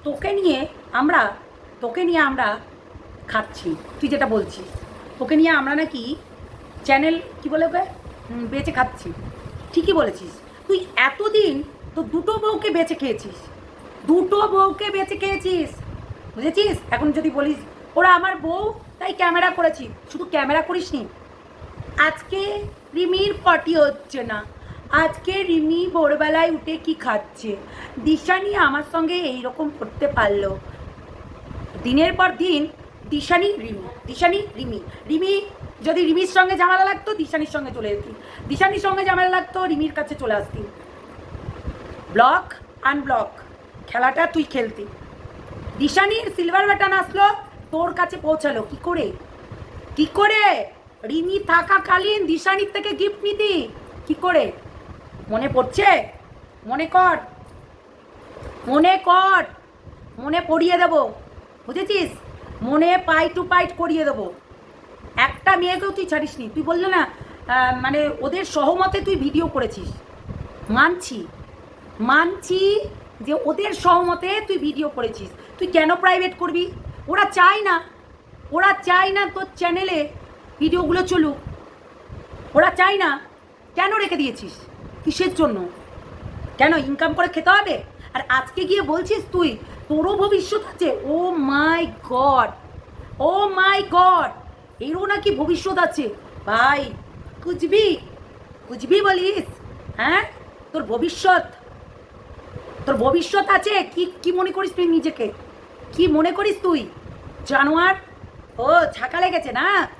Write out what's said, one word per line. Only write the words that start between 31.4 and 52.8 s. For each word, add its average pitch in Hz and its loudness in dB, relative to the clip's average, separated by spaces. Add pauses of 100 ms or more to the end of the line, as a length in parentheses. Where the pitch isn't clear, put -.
দিনের 294 4
পর 359 4
দিন 330 0 (420)
দিশানি 302 2
রিমি, 220 -8 (200)
দিশানি 349 0 (160)
রিমি। 233 -8 (300)
রিমি 381 0 (420)
যদি 330 2
রিমির 330 2
সঙ্গে 370 4
ঝামেলা 370 4
লাগতো, 403 -2
দিশানির 311 -2
সঙ্গে 277 -6
চলে 220 -6
যেতি, 208 -6 (340)
দিশানির 381 2
সঙ্গে 392 0
ঝামেলা 370 2
লাগতো, 370 -2
রিমির 311 -2
কাছে 302 -6
চলে 240 -4
আসতি। 208 -6 (1500)
ব্লক 262 4 (280)
আনব্লক 262 -2 (580)
খেলাটা 262 0
তুই 320 -2
খেলতি। 220 -6 (920)
দিশানির 403 0
সিলভার 359 2
বাটন 403 4
আসলো, 381 4 (420)
তোর 339 -2
কাছে 349 -2
পৌঁছালো 294 0
কি - -10
করে? 330 -2 (840)
কি 311 4
করে? 403 4 (420)
রিমি 339 -2
থাকাকালীন 381 2
দিশানির 381 0
থেকে 403 -4